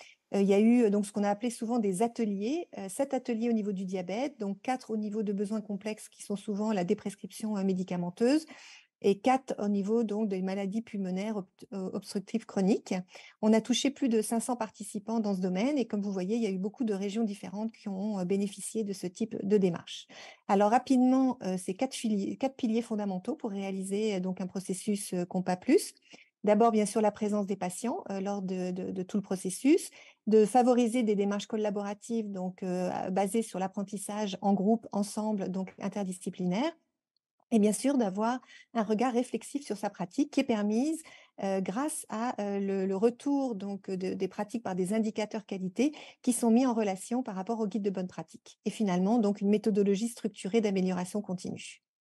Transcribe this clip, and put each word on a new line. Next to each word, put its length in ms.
Euh, 80
il 60
y 80
a 60
eu, 240
euh, 60
donc, 160
ce 60
qu'on 120
a 40
appelé 220
souvent 300
des 220
ateliers, 640
euh, 100
sept 260
ateliers 360
au 40
niveau 180
du 120
diabète, 540
donc 240
quatre 300
au 40
niveau 280
de 80
besoins 280
complexes 480
qui 140
sont 140
souvent 360
la 120
déprescription, 720
euh, 80
médicamenteuse, 840
et 160
quatre 400
au 100
niveau 360
donc 240
des 140
maladies 400
pulmonaires 540
obst-, 360
euh, 200
obstructives 540
chroniques. 480
On 120
a 80
touché 300
plus 180
de 140
cinq 180
cents 160
participants 640
dans 140
ce 60
domaine 380
et 80
comme 160
vous 100
voyez, 240
il 60
y 40
a 40
eu 80
beaucoup 260
de 100
régions 300
différentes 480
qui 160
ont, 300
euh, 60
bénéficié 600
de 80
ce 140
type 300
de 120
démarche. 480
Alors 220
rapidement, 720
euh, 140
ces 180
quatre 200
fili-, 440
quatre 180
piliers 260
fondamentaux 540
pour 140
réaliser, 640
euh, 40
donc 200
un 60
processus, 680
euh, 100
Compa 320
Plus. 380
D'abord, 280
bien 140
sûr, 140
la 120
présence 340
des 80
patients, 560
euh, 100
lors 220
de, 300
de, 180
de 140
tout 120
le 60
processus, 680
de 180
favoriser 600
des 100
démarches 320
collaboratives, 840
donc, 320
euh, 460
basées 320
sur 180
l'apprentissage 800
en 120
groupe, 380
ensemble, 600
donc 280
interdisciplinaire, 920
et 80
bien 120
sûr 240
d'avoir 440
un 80
regard 300
réflexif 520
sur 120
sa 120
pratique 440
qui 80
est 40
permise, 600
euh, 160
grâce 480
à, 340
euh, 160
le, 280
le 100
retour 580
donc, 340
de, 260
des 140
pratiques 360
par 100
des 200
indicateurs 520
qualité 460
qui 100
sont 180
mis 160
en 80
relation 480
par 140
rapport 240
au 80
guide 140
de 80
bonne 180
pratique. 560
Et 60
finalement, 480
donc, 240
une 60
méthodologie 600
structurée 520
d'amélioration 640
continue. 640